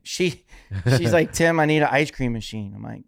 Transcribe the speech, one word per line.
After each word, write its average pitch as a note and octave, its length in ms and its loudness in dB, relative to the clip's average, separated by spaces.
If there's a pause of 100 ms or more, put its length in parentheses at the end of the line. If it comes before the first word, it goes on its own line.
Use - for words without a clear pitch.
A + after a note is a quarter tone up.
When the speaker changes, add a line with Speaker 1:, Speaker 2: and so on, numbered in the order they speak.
Speaker 1:
she, - 440 -4 (240)
Speaker 2:
<laughs> A2 260 0
Speaker 1:
she's D#3 160 2
like, D#3+ 220 2
"Tim, E3 260 4
I D3+ 60 4
need D3+ 160 4
an C3 80 2
ice C#3+ 200 0
cream B2 220 -4
machine." G#2+ 420 -10
I'm G#2 80 -14
like, A2+ 260 -14